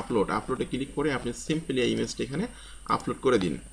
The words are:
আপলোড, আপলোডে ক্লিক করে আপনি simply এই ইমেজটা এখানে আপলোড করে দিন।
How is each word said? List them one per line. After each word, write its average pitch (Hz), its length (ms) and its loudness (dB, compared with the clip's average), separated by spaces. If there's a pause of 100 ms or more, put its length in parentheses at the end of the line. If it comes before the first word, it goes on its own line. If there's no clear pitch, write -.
আপলোড, 104 260 2 (120)
আপলোডে 127 320 -2
ক্লিক 127 260 -4
করে 147 200 2
আপনি 120 140 -2 (140)
simply 156 400 0
এই 117 100 4
ইমেজটা 113 320 -2
এখানে 147 180 -2 (500)
আপলোড 120 300 -2
করে 123 180 8
দিন। 82 100 0 (200)